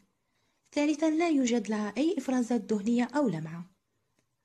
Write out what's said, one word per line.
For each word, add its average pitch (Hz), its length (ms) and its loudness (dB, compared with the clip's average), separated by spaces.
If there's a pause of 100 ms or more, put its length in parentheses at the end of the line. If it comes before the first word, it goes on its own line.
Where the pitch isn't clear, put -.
(720)
ثالثاً 302 380 0
لا 320 180 2
يوجد 247 400 2
لها 214 280 -2
أي 311 220 2
إفرازات 247 420 0
دهنية 220 440 0
أو 277 240 0
لمعة. 160 360 -6 (800)